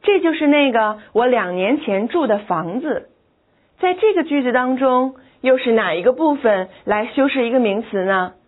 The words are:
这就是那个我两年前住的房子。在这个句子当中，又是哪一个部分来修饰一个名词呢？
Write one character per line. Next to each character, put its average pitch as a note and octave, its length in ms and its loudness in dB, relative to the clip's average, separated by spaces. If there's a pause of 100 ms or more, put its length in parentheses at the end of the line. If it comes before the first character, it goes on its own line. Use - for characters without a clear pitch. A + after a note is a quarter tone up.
这 G4+ 160 2
就 E4 140 0
是 D#4 140 0
那 C#4+ 240 4
个 G#3+ 280 -2 (140)
我 A#3 120 2
两 G#3 300 0
年 G#3 240 0
前 G#3 280 -2
住 D#4 200 -2
的 G#3 120 0
房 F3 420 -6
子。 D4 280 -6 (720)
在 F4+ 140 0
这 G4+ 200 2
个 E4+ 100 0
句 C#4+ 200 -2
子 B3 80 0
当 B3+ 260 0
中， C4 380 0 (260)
又 C4 160 2
是 B3+ 140 -2
哪 G3+ 220 0
一 F3 100 -4
个 B3 100 2
部 D4+ 220 2
分 G3 340 0 (140)
来 G#3+ 240 -2
修 C#4 200 0
饰 C4 200 0
一 A3+ 40 -2
个 B3+ 80 2
名 G#3+ 240 0
词 G3 200 -4
呢？ F#3 300 -2 (140)